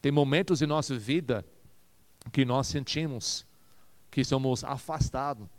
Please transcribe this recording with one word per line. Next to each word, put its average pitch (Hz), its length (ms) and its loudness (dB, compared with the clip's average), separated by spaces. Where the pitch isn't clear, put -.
Tem 139 100 2
momentos 147 500 4
em 151 60 2
nossa 147 300 0
vida 120 480 -2
que 139 120 4
nós 131 240 2
sentimos 143 760 -4
que 135 140 2
somos 131 400 0
afastados 139 840 -4